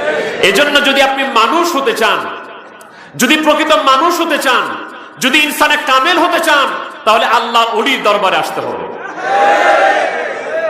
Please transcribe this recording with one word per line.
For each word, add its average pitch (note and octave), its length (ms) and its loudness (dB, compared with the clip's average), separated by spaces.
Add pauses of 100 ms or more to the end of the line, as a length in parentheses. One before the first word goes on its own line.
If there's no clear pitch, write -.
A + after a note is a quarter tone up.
(420)
এজন্য C#4 420 2
যদি C4+ 180 2
আপনি C4+ 200 0
মানুষ C4+ 540 0
হতে C4+ 160 0
চান, G3+ 260 0 (1000)
যদি A3+ 200 2
প্রকৃত D#4 360 2
মানুষ D4+ 480 2
হতে D#4+ 180 -2
চান, - 520 -2 (280)
যদি A#3+ 200 0
ইনসানে D4 380 2
কামেল D4 420 2
হতে E4+ 220 2
চান, C#4+ 260 2 (380)
তাহলে A#3 220 2
আল্লাহর A#3 460 2
ওলির A#3+ 300 -2
দরবারে G3 340 2
আসতে D3+ 240 -4
হবে। - 400 -8 (1700)